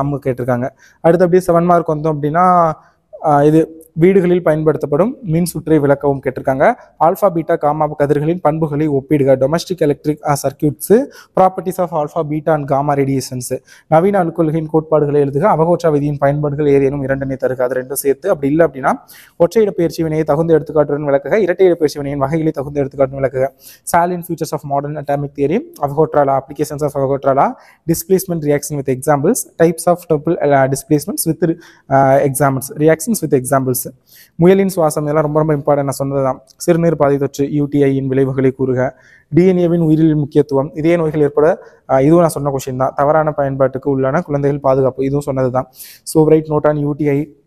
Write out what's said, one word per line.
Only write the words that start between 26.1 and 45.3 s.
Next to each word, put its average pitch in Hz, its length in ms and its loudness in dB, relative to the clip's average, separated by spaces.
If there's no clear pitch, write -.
law, 135 140 0
applications 147 420 -6
of 143 100 -2
Avogadro 135 440 0
law, 170 140 4
displacement 175 600 -2
reaction 147 300 -2
with 135 180 -8
examples, 147 420 0
types 170 240 0
of 175 120 2
double, 156 300 -2
uh, 135 360 2
displacements 151 500 -4
with, 160 180 -4
uh, 135 300 4
examples, 135 480 -2
reactions 160 440 0
with 147 220 0
examples. 127 440 -2
முயலின் 190 400 4
சுவாசம், 156 260 0
இதெல்லாம் 151 200 0
ரொம்ப, 151 200 0
ரொம்ப 156 140 0
இம்பார்ட்டன்ட், 143 260 0
நான் 139 180 -4
சொன்னது 139 220 -2
தான். 131 200 -2
சிறுநீர் 165 400 0
பாதை 143 220 2
தொற்று, 139 340 -4
யூ 147 120 0
டி 143 180 0
ஐ 139 120 2
யின் 135 120 -2
விளைவுகளை 131 440 0
கூறுக. 127 500 -2
டி 175 180 4
என் 185 100 4
ஏவின் 175 240 2
உயிரியல் 156 340 4
முக்கியத்துவம், 143 600 0
இதய 165 220 0
நோய்கள் 156 240 -2
ஏற்பட, 147 420 2
ஆ, 135 100 2
இதுவும் 160 200 4
நான் 165 80 4
சொன்ன 143 220 -6
கொஷின் 131 260 -6
தான். 131 200 -2
தவறான 151 340 2
பயன்பாட்டுக்கு 135 680 -2
உள்ளான 135 240 0
குழந்தைகள் 143 380 -2
பாதுகாப்பு, 135 440 0
இதுவும் 139 160 -2
சொன்னது 131 300 -2